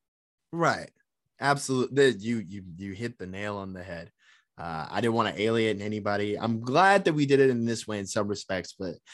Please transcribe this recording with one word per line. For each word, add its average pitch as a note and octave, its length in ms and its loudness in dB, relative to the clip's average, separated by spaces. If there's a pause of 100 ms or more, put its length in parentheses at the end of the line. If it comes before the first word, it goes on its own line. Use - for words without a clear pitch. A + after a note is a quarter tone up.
(520)
Right. C#3+ 380 0 (500)
Absolutely. C3+ 800 4
You, A2+ 200 -2
you, G2 240 -10 (160)
you G2 140 -8
hit A#2+ 260 -8
the F#2+ 80 -10
nail G2+ 300 -6
on F#2+ 160 -8
the F#2 100 -12
head. E2+ 280 -12 (460)
Uh, D#2+ 340 -6
I G2 100 -2
didn't A2+ 140 2
wanna G#2+ 220 2
alienate G#2+ 480 0
anybody. G#2 540 -2
I'm A2+ 220 -2
glad F#3 460 4
that E3+ 80 4
we D3 120 2
did C3+ 140 6
it C3+ 100 6
in A#2 140 0
this A2+ 240 -2
way G#2+ 100 -4
in G2 80 -4
some G2+ 220 -2
respects, F#2+ 500 -6
but F2+ 160 -8 (200)